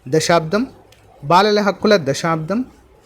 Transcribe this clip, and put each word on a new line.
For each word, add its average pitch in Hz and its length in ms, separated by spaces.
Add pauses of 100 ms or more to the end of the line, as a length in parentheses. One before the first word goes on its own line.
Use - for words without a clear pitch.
దశాబ్దం, 160 600 (560)
బాలల 202 360
హక్కుల 202 360
దశాబ్దం, 165 720 (400)